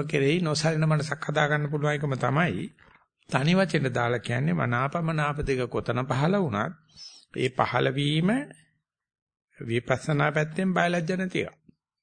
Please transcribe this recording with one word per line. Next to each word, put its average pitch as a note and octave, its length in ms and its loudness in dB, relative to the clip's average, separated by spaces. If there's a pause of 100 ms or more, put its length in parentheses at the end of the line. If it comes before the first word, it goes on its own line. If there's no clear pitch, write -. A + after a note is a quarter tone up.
කෙරෙහි D3+ 360 2
නොසැලෙන D#3 460 0
මනසක් D#3 380 -2
හදාගන්න D3 460 2
පුළුවන් D3 260 0
එකම C#3+ 200 -2
තමයි B2 520 0 (600)
තනි C#3+ 260 4
වචෙන් E3 340 2
දාලා A#2+ 300 0
කියන්නේ C3 340 -2
මනාපමනාප D3 880 0
දෙක C3+ 280 -2
කොතන A#2 360 -2
පහළ C#3+ 340 0
වුණත් A#2+ 360 -2 (600)
ඒ C3 160 0
පහළ B2+ 400 0
වීම D3 400 0 (1300)
විපස්සනා C3 720 0
පැත්තෙන් D#3 400 0
බයලජ්ජ F3 400 2
නැති F#3 300 -2
එක. - 140 -6 (480)